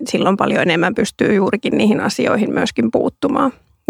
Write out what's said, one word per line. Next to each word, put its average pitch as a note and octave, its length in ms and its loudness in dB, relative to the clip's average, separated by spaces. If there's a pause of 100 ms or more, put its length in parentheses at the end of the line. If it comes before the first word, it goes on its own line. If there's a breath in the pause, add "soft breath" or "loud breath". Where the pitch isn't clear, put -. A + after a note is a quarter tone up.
silloin - 300 0
paljon - 240 0
enemmän E3+ 340 0
pystyy - 400 0
juurikin - 420 0
niihin G#3+ 240 2
asioihin - 520 0
myöskin A#3 380 -2
puuttumaan. - 600 -2 (380)